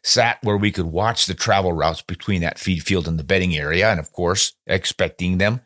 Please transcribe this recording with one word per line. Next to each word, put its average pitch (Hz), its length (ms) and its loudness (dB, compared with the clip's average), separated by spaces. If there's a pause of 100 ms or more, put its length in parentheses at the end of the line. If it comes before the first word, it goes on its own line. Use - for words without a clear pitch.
sat 120 400 2
where 104 140 2
we 104 140 2
could 92 140 -2
watch 95 400 0
the 95 80 -2
travel 98 400 2
routes 80 280 0
between 92 400 -4
that 80 180 -4
feed 87 240 0
field 90 240 0
and 82 120 -2
the 76 40 -6
bedding 92 320 2
area, 80 340 2
and 95 100 2
of 73 120 -10
course, 90 420 0 (140)
expecting 92 720 -2
them 107 280 0